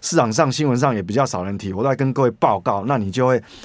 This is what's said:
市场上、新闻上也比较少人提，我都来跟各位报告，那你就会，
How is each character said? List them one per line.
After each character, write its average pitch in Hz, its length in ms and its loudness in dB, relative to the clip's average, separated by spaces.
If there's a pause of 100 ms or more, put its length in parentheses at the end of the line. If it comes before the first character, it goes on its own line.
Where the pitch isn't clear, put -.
市 - 140 -2
场 123 160 4
上、 135 180 2
新 147 180 0
闻 123 80 2
上 131 160 2
也 107 80 -2
比 95 140 -4
较 135 100 2
少 92 200 -4
人 98 120 -6
提， 95 160 -8
我 95 80 -4
都 127 80 0
来 135 60 2
跟 135 180 0
各 139 100 0
位 123 100 4
报 113 260 2
告， 101 300 -2
那 139 100 0
你 101 100 -4
就 123 160 0
会， 127 160 2 (240)